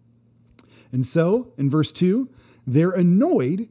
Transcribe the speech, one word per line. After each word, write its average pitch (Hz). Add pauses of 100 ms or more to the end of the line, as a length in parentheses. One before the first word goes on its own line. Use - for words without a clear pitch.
(920)
And 127
so, 180
in 139
verse 151
two, 214 (360)
they're 160
annoyed 185